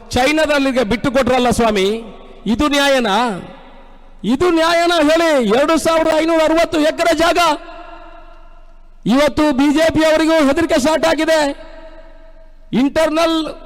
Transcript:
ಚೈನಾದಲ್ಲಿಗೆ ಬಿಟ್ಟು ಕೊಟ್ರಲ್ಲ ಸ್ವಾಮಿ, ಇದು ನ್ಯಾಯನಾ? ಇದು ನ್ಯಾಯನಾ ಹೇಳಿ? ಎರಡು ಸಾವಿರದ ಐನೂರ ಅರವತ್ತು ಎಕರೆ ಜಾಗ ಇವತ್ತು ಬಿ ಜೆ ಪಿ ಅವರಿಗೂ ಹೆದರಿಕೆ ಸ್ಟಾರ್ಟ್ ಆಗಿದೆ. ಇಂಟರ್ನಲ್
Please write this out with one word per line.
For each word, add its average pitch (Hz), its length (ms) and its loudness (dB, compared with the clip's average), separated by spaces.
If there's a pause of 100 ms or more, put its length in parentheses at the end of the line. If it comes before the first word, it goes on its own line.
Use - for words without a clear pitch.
ಚೈನಾದಲ್ಲಿಗೆ 277 760 0
ಬಿಟ್ಟು 233 280 -2
ಕೊಟ್ರಲ್ಲ 254 380 0
ಸ್ವಾಮಿ, 220 520 0 (440)
ಇದು 233 220 0
ನ್ಯಾಯನಾ? 247 720 0 (840)
ಇದು 269 260 0
ನ್ಯಾಯನಾ 339 460 2
ಹೇಳಿ? 311 540 2
ಎರಡು 294 280 2
ಸಾವಿರದ 320 400 0
ಐನೂರ 320 260 0
ಅರವತ್ತು 320 360 0
ಎಕರೆ 320 380 0
ಜಾಗ 330 200 2 (1700)
ಇವತ್ತು 294 460 0
ಬಿ 277 220 2
ಜೆ 320 200 2
ಪಿ 311 100 0
ಅವರಿಗೂ 311 300 2
ಹೆದರಿಕೆ 320 460 0
ಸ್ಟಾರ್ಟ್ 302 260 0
ಆಗಿದೆ. 311 680 -2 (1000)
ಇಂಟರ್ನಲ್ 320 720 0 (200)